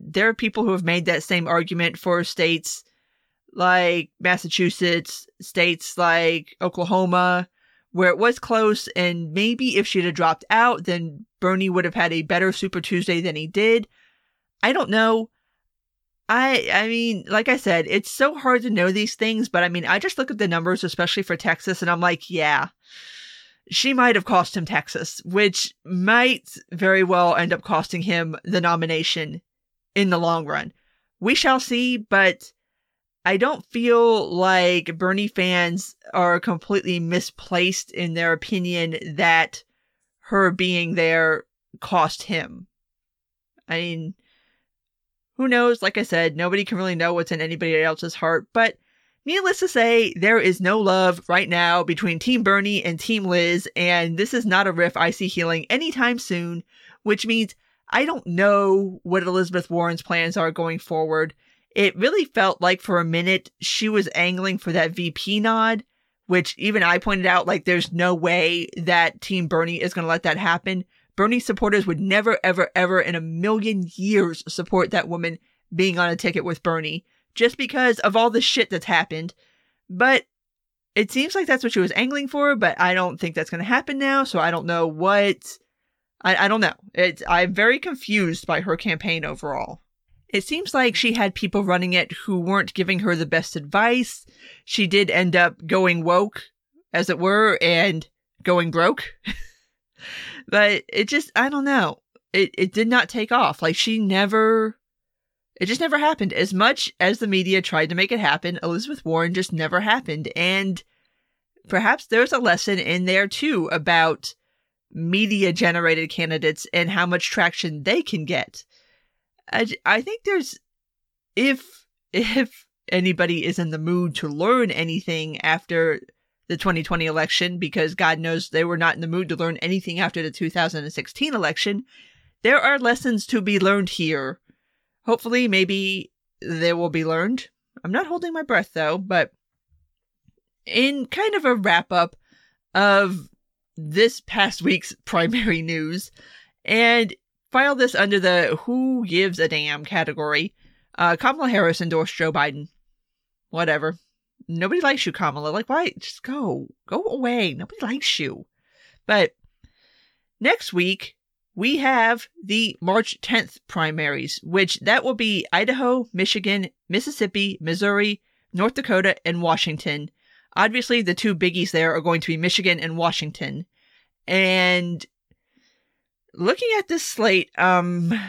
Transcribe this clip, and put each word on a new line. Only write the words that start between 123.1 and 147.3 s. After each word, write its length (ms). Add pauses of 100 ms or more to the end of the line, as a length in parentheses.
is 160
in 100
the 80
mood 380
to 120
learn 440
anything 680
after 580 (480)
the 80
twenty 260
twenty 240
election, 540
because 340
God 240
knows 300
they 160
were 120
not 200
in 40
the 60
mood 220
to 80
learn 220
anything 420
after 200
the 120
two 180
thousand 320
and 100
sixteen 400
election, 520 (580)
there 180
are 160
lessons 520
to 120
be 200
learned 280
here. 520 (640)
Hopefully, 420
maybe 640 (320)
they 300
will 180
be 140
learned. 460 (340)
I'm 80
not 160
holding 240
my 100
breath, 320
though, 240
but 320 (1400)
in 400
kind 300
of 80
a 100
wrap-up 640 (580)
of 540 (480)
this 440
past 400
week's 400
<laughs> 40
primary 580
news, 480 (540)
and 500 (380)